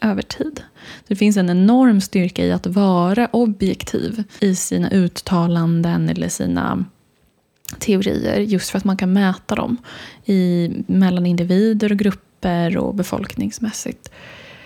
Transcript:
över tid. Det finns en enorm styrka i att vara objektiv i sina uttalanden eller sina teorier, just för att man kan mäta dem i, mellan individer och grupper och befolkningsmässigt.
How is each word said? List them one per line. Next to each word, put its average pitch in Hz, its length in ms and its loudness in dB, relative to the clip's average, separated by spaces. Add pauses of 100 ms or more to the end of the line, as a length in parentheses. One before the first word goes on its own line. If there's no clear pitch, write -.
över 202 220 0
tid. - 380 -8 (460)
Det 202 100 0
finns 208 200 4
en 180 140 2
enorm 214 500 6
styrka 180 440 0
i 175 80 2
att 180 140 -2
vara 190 640 2
objektiv 214 880 -2 (180)
i 196 140 2
sina 180 360 -2
uttalanden 170 1160 0
eller 170 200 -2
sina - 560 -2 (920)
teorier, - 600 0
just 208 300 -2
för - 80 -4
att 196 60 -4
man 190 120 0
kan 185 160 0
mäta 190 420 0
dem 240 220 -4 (480)
i, 175 460 2 (160)
mellan 180 400 2
individer 196 680 2
och 208 60 0
grupper 185 760 -2
och - 180 -4
befolkningsmässigt. - 1160 -8 (560)